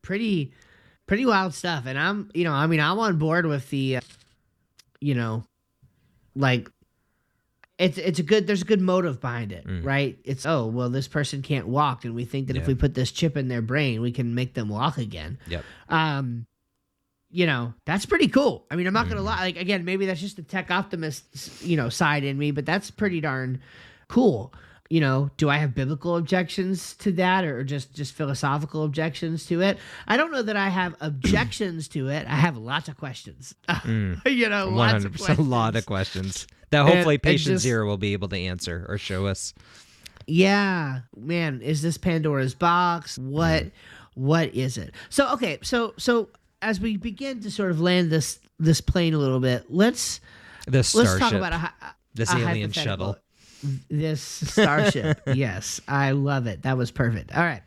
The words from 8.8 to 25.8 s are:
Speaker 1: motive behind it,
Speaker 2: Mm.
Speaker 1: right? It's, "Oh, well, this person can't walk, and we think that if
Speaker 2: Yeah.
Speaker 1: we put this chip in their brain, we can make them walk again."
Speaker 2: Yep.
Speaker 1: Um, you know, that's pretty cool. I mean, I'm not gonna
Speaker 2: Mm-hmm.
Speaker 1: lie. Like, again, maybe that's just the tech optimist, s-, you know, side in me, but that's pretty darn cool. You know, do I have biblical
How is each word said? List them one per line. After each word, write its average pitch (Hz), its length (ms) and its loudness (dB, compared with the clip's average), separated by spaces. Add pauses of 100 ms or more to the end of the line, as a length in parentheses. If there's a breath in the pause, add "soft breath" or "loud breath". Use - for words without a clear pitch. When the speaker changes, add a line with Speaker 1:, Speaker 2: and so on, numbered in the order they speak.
Speaker 1:
motive 185 400 2
behind 117 300 -6
it, 87 160 -12
Speaker 2:
Mm. 90 180 -6
Speaker 1:
right? 139 400 0
It's, 135 220 -6
"Oh, 143 200 2
well, 123 240 -2
this 131 180 -4
person 139 340 -4
can't 131 240 -2
walk, 135 380 0
and 117 100 -6
we 120 100 -6
think 135 220 -4
that 131 100 -2
if 80 60 -2
Speaker 2:
Yeah. 80 60 0
Speaker 1:
we 135 80 2
put 139 180 2
this 131 160 0
chip 156 260 -2
in 131 120 -2
their 120 140 -2
brain, 123 380 0
we 120 120 -2
can 120 220 -2
make 127 200 -2
them 110 140 -4
walk 117 280 -2
again." 92 420 -8 (100)
Speaker 2:
Yep. 85 160 -6 (240 loud breath)
Speaker 1:
Um, 139 580 -2 (840)
you 175 160 2
know, 120 280 -2 (100)
that's 175 220 -2
pretty 330 220 2
cool. 254 420 2
I 156 60 -4
mean, 180 100 0
I'm 190 80 0
not 226 140 0
gonna - 80 -4
Speaker 2:
Mm-hmm. 196 100 -2
Speaker 1:
lie. 208 140 -2
Like, 185 160 -2
again, 180 280 -2
maybe 190 220 -2
that's 180 140 -4
just 196 160 -10
the 175 60 -14
tech 185 280 -6
optimist, 180 540 -2 (100)
s-, - 300 -16
you 170 120 2
know, 120 120 0
side 147 340 2
in 139 160 -2
me, 147 140 0
but 143 120 -4
that's 185 280 -2
pretty 180 280 -2
darn 131 400 -4 (480 loud breath)
cool. 185 460 2 (340 loud breath)
You 165 120 2
know, 139 360 2
do 151 120 2
I 143 80 4
have 147 180 0
biblical 151 420 -2